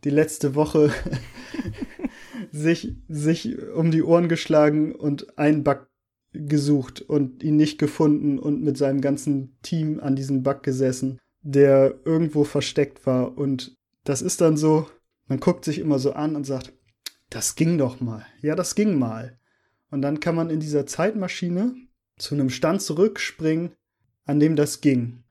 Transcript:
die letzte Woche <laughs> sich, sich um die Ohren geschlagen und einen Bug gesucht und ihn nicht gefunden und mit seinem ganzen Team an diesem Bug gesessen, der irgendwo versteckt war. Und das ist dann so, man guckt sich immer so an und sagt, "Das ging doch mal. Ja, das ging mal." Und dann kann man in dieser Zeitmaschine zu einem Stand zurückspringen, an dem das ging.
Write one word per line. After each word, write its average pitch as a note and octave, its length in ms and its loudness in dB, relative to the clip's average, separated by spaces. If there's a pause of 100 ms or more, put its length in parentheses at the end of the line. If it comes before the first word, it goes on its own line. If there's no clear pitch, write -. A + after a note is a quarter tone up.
die D3 60 0
letzte D3 440 0
Woche D3+ 380 4 (760)
<laughs> - 800 -12
sich, D#3+ 440 -2 (120)
sich D#3 500 -2 (160)
um E3 160 2
die D#3+ 120 4
Ohren E3+ 260 4
geschlagen D3+ 680 2
und - 440 -6
einen D3 260 2
Bug C#3 240 0 (440)
gesucht C#3+ 680 0
und C#3+ 420 -2
ihn D3+ 140 2
nicht D3+ 220 4
gefunden D3 600 2
und D3 240 -2
mit C#3+ 140 0
seinem C#3 240 0
ganzen C#3 640 -2
Team D#3 360 -2
an C3+ 160 -2
diesem C3+ 300 -2
Bug C#3 180 -2
gesessen, C3 560 -2 (240)
der C#3 520 6 (100)
irgendwo D#3+ 400 0
versteckt - 640 -4
war. B2+ 300 0
Und C#3 400 -4 (280)
das C3+ 180 -2
ist - 180 -4
dann D#3+ 160 4
so, D#3 320 2 (380)
man C3 140 -4
guckt F3 240 0
sich D3+ 140 -4
immer D3+ 200 0
so C3 140 0
an D3+ 240 -4
und D3 80 -6
sagt, C3 280 -8 (560)
"Das - 280 -6
ging E3 200 2
doch B2+ 240 -2
mal. A2+ 240 -8 (160)
Ja, D3+ 140 -2
das F3 220 -4
ging G3+ 220 2
mal." A2+ 400 -6 (520)
Und C#3 120 -4
dann D3 180 -2
kann E3+ 160 0
man E3 140 -2
in D#3 100 -2
dieser D3 260 -2
Zeitmaschine F#3 880 -2 (420)
zu - 180 -8
einem C3+ 160 0
Stand E3 320 -2
zurückspringen, E3 880 -2 (540)
an D3 120 0
dem D#3 160 4
das D3 260 0
ging. B2 500 0